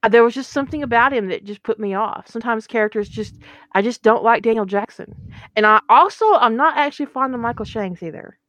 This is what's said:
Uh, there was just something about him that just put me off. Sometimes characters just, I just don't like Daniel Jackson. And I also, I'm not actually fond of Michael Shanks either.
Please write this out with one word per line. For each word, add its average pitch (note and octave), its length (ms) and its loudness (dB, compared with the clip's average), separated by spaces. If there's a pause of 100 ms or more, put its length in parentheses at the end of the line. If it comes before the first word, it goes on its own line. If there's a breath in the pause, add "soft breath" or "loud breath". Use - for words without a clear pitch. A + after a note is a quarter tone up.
Uh, A#3 60 2
there A#3 140 6
was A#3 100 2
just C4 180 -10
something D4 320 -6
about A#3+ 300 2
him A3 140 -4
that F#3 180 -8
just G3+ 180 -14
put G#3+ 160 -6
me G3+ 140 -6
off. G3+ 340 -6
Sometimes A3+ 400 -6
characters G#3+ 420 -2
just, G#3+ 260 -10 (380 loud breath)
I F#3+ 100 2
just A#3 180 -4
don't A3+ 220 4
like A3+ 200 2
Daniel A3 220 0
Jackson. G3+ 500 -8 (400 loud breath)
And G#3+ 100 2
I G#3+ 140 6 (100)
also, F4+ 440 4
I'm A#3 220 2
not D4+ 220 0
actually D4 300 -4
fond C4 260 -4
of B3 80 -8
Michael A#3 240 -6
Shanks F#3+ 380 -8
either. - 340 -14 (120)